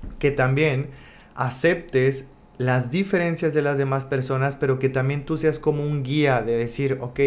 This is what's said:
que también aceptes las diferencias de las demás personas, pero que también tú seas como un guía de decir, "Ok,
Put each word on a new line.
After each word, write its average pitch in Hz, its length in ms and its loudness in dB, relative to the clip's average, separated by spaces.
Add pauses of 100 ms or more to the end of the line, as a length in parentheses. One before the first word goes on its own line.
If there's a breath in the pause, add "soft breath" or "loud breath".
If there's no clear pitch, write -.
(180)
que 143 140 2
también 135 580 2 (440 loud breath)
aceptes 135 920 0 (320)
las 127 300 0
diferencias 170 640 0
de 147 80 2
las 143 160 0
demás 135 260 0
personas, 135 500 0
pero 135 240 0
que 131 120 0
también 135 340 -2
tú 156 140 -4
seas 156 200 2
como 147 240 0
un 147 200 -2
guía 135 400 2
de 117 160 0
decir, 131 420 -2
"Ok, 123 260 -8